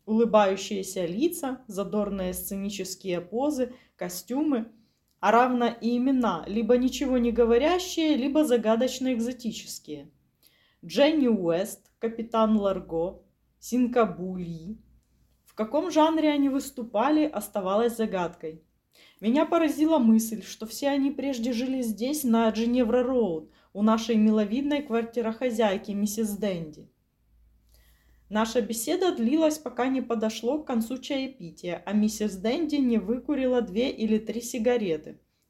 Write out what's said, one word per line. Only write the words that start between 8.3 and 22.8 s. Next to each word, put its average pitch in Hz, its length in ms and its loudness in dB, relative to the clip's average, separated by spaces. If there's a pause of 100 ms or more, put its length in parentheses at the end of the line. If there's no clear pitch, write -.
загадочно 240 680 2
экзотические. 226 960 -6 (720)
Дженни 269 460 2
Уэст, 185 680 0
Капитан 226 580 0
Ларго, 190 680 -2 (360)
Синкабу 196 800 -2
Ли. 170 400 -10 (680)
В - 100 -20
каком 294 360 -2
жанре 311 400 4
они 285 180 2
выступали, 262 760 0
оставалось 208 720 -2
загадкой. 175 680 -6 (580)
Меня 254 240 2
поразила 311 540 2
мысль, 220 440 4
что - 240 -14
все 277 220 -4
они 277 220 0
прежде 254 420 -4
жили 262 300 -2
здесь, 240 420 -4
на 226 240 4
Джиневра-Роуд, 233 1000 0 (240)